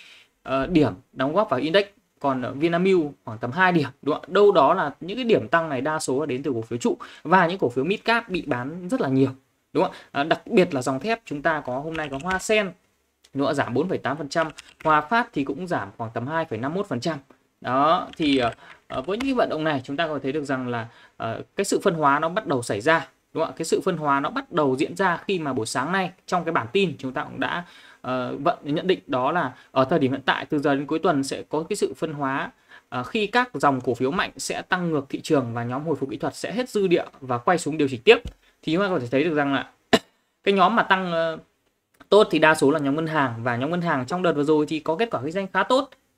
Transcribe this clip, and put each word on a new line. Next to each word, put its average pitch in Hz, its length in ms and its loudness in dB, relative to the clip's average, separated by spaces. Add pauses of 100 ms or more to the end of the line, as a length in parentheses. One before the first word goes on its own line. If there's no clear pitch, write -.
(440)
ờ, 135 240 -2
điểm 139 260 0 (200)
đóng 139 200 -4
góp 214 160 0
vào 127 100 0
index, 170 260 2 (340)
còn, - 220 -2
ờ, 113 120 -6
Vinamilk 170 580 2 (140)
khoảng 110 120 -10
tầm 127 140 -4
hai 180 200 4
điểm, 147 180 2 (120)
đúng 143 140 0
không - 80 -8
ạ? 147 100 -8
Đâu 202 180 8
đó 156 220 6
là 160 260 0
những 190 180 -8
cái 254 80 -4
điểm 139 220 2
tăng 165 220 2
này 127 120 -2
đa 156 180 -2
số 135 200 -2
là 156 60 -2
đến 135 180 -4
từ 131 100 -2
cổ 113 80 -2
phiếu 120 180 -6
trụ - 180 0 (260)
và 175 240 4
những 185 100 -4
cổ 139 120 0
phiếu 131 140 -2
mid 196 220 -2
cap 226 240 0
bị 185 180 -4
bán 147 420 -6
rất 254 120 -2
là 143 80 0
nhiều, 131 200 4 (440)
đúng 156 100 2
không 185 100 -2
ạ? - 60 -18 (120)
À, 143 120 -2
đặc 165 240 -2
biệt 180 260 4
là 131 80 0
dòng 135 180 -2
thép 226 260 -2
chúng 143 160 -8
ta 156 240 0
có 127 140 -4
hôm 160 140 -8
nay 156 180 -6
có 135 120 -6
Hoa 185 160 -2
Sen, 208 320 0 (640)
đúng 135 120 0
không 117 60 2
ạ? - 20 -2
Giảm 127 200 -2
bốn 156 160 0
phẩy 151 80 0
tám 139 200 -4
phần 151 120 -8
trăm, 165 180 0 (360)
Hòa 151 180 4
Phát 233 320 0
thì 147 100 0
cũng 147 240 -6
giảm 113 300 -4
khoảng 113 160 -8
tầm 117 140 -4
hai 160 180 -2
phẩy 110 140 -6
năm 139 140 -4
mốt 196 120 -2
phần 123 140 -4
trăm. 156 180 -2 (440)
Đó, 143 460 2 (100)
thì, 143 200 2
ờ, 117 160 0 (340)
ờ, 123 140 -6
với 185 160 -4
những 269 100 -4
cái 269 60 0
vận 233 160 2
động 156 140 -4
này 156 200 0
chúng 143 140 -8
ta 165 100 0
có 156 60 -6
thể 139 60 -6
thấy 135 120 -4
được 151 120 -4
rằng 131 240 -4
là, 117 200 -4 (300)
ờ, 110 240 -6 (140)
cái 202 100 -2
sự - 180 0
phân 185 100 2
hóa 147 260 2
nó 160 100 -2
bắt 175 180 -4
đầu 135 140 0
xảy 113 200 -4
ra, 160 260 2 (260)
đúng 156 100 -2
không - 100 -4
ạ? - 40 -12
Cái 160 80 -6
sự - 200 0
phân 180 120 0
hóa 143 220 0
nó 147 100 -2
bắt 277 220 -8
đầu 143 240 2
diễn 139 200 -2
ra 175 220 0 (100)
khi 190 120 0
mà 143 140 -4
buổi 113 120 -2
sáng 135 260 -4
nay 185 200 -2 (140)
trong 180 200 -2
cái 165 60 -2
bản 123 200 -2
tin 180 260 2
chúng 131 160 -8
ta 151 100 -4
cũng 123 160 -12
đã, 147 240 -2 (380)
ờ, 127 360 -4
vận, 143 260 0
nhận 151 240 -2
định 185 200 2
đó 135 240 0
là 165 220 -2 (180)
ở 131 140 2
thời 165 140 2
điểm 127 120 2
hiện 135 140 -4
tại - 200 0
từ 151 140 -2
giờ 143 160 2
đến 143 100 -2
cuối 156 140 -2
tuần 151 240 2
sẽ 98 260 -6
có 156 200 -2
cái 208 60 -4
sự - 180 -2
phân 156 200 -6
hóa, 143 380 -4 (380)
ờ, 123 140 -6
khi 208 240 -2
các 247 260 0
dòng 139 280 2
cổ 123 120 0
phiếu 127 180 0
mạnh 175 260 -2
sẽ - 240 -6
tăng 175 300 -2
ngược 143 180 0
thị 147 120 -6
trường 127 320 2
và 120 100 -4
nhóm 131 220 -6
hồi 156 100 -2
phục 135 140 -6
kỹ 131 80 -8
thuật 143 180 -6
sẽ - 160 -8
hết 247 180 -4
dư 196 180 2
địa 170 180 2 (140)
và 127 180 -2
quay 175 200 2
xuống 156 200 -2
điều 147 100 6
chỉnh 123 140 -6
tiếp. 220 160 8 (460)
Thì 156 100 -2
chúng 180 80 2
ta 202 80 0
có 180 100 0
thể 120 120 -4
thấy 135 120 4
được 170 100 0
rằng 143 200 0
là - 160 -2 (220)
<coughs> - 520 -2
cái 202 100 2
nhóm 196 220 4
mà 185 80 4
tăng, 185 280 0
ờ, 165 260 -2 (720)
tốt 208 220 6
thì 160 80 2
đa 156 160 6
số 143 160 4
là 156 80 0
nhóm 139 160 0
ngân 160 120 -2
hàng, 143 260 0 (100)
và 120 120 -2
nhóm 135 160 -2
ngân 180 100 -2
hàng 147 240 -2
trong 180 180 -4
đợt 165 100 2
vừa 143 100 0
rồi 151 220 4
thì 151 140 -4
có 160 160 -2
kết 226 160 0
quả 123 120 -4
kinh 156 80 -4
doanh 190 160 -4
khá 190 160 0
tốt, 277 260 2 (280)